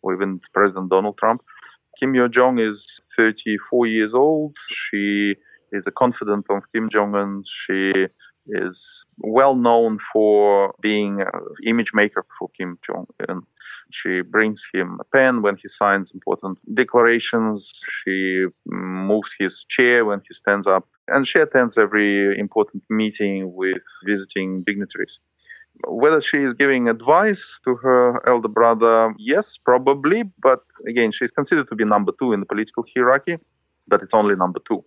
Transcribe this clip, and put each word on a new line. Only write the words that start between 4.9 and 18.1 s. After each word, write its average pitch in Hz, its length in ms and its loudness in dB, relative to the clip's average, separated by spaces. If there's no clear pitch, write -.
is 98 120 -8
a 101 60 -6
confidant 104 580 -2
of 101 140 -2
Kim 113 160 -4
Jong-un. 101 560 -2
She 95 600 -2
is 95 580 -10
well 131 360 2
known 117 440 2
for 104 680 4
being 104 400 -2
an 90 240 -4
image 113 280 0
maker 104 320 0
for 92 200 -10
Kim 90 280 -10
Jong-un. 92 580 -10
She 92 320 -6
brings 110 400 -2
him 90 260 -6
a - 60 -14
pen 131 360 2
when 101 140 0
he 98 140 -20
signs 98 420 0
important - 460 -8
declarations. 117 1000 0
She 95 440 -2